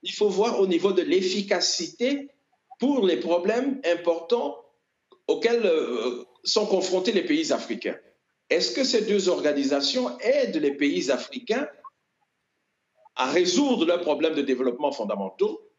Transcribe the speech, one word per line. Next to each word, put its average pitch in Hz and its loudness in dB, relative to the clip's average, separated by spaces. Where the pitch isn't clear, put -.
Il - -10
faut 208 2
voir 196 2
au 190 4
niveau 185 2
de 180 2
l'efficacité 190 0
pour 254 2
les 170 2
problèmes 214 0
importants 170 -2
auxquels, 233 2
euh, 123 0
sont 214 2
confrontés 185 0
les 196 2
pays 156 0
africains. 110 -4
Est-ce - 2
que 269 0
ces 226 2
deux 196 0
organisations 143 0
aident 254 0
les 151 0
pays 143 0
africains 196 -4
à 131 0
résoudre 180 2
leurs 175 2
problèmes 151 0
de 143 0
développement 131 0
fondamentaux 104 -4